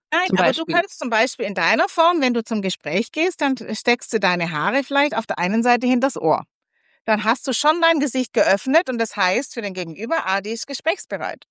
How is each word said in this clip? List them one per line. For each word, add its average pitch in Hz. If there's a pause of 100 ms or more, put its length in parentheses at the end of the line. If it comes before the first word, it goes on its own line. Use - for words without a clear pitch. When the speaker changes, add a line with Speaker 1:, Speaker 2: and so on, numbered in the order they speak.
(120)
Speaker 1:
Nein, 359
Speaker 2:
Zum -
Speaker 1:
aber 349
du 262
Speaker 2:
Beispiel. 330
Speaker 1:
könntest 349
zum 269
Beispiel 226
in 202
deiner 285
Form, 339
wenn 247
du 233
zum 220
Gespräch 185
gehst, 330
dann 269 (180)
steckst -
du 214
deine 175
Haare 190
vielleicht 277
auf 226
der -
einen 202
Seite 240
hinters 254
Ohr. 156 (640)
Dann 214
hast 233
du 269
schon 311
dein 330
Gesicht 262
geöffnet 254
und 240
das 226
heißt 202
für 226
den 190
Gegenüber, 185
ah, 190
die 202
ist 226
gesprächsbereit. -